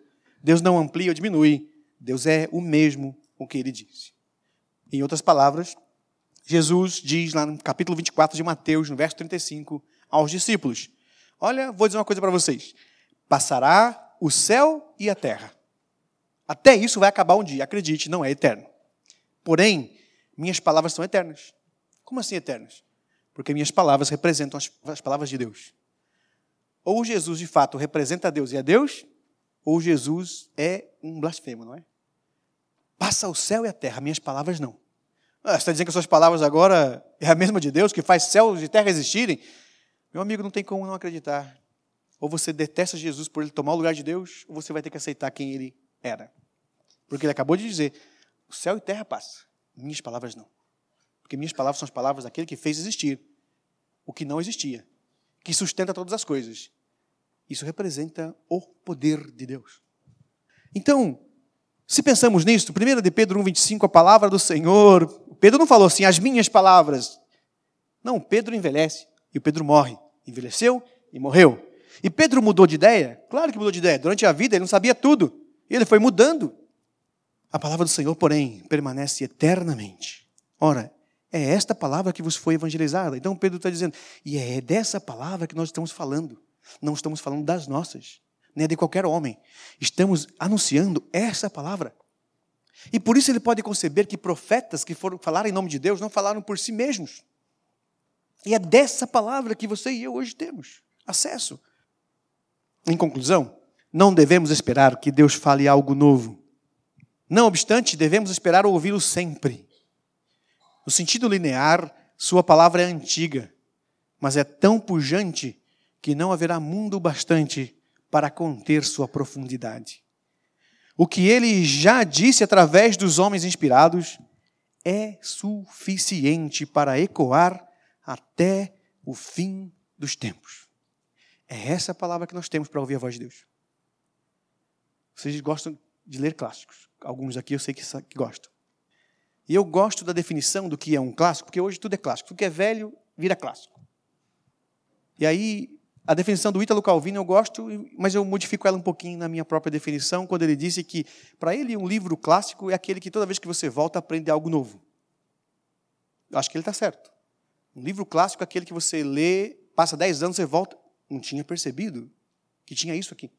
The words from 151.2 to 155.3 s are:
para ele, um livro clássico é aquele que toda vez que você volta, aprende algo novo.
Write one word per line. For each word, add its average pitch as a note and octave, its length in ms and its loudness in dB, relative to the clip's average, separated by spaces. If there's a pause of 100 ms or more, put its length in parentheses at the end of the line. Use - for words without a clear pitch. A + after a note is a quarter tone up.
para E3+ 160 -4
ele, A#3+ 220 -6
um F#3 100 -8
livro F3+ 300 -4
clássico F#3+ 540 -2
é F#3 40 -2
aquele F#3 260 -6
que F#3 100 -16
toda G#3 160 -4
vez F#3+ 140 -8
que - 60 -18
você E3+ 220 -6
volta, D3+ 300 -4
aprende D#3+ 320 -6
algo D#3 180 -2
novo. B2 320 -6 (1500)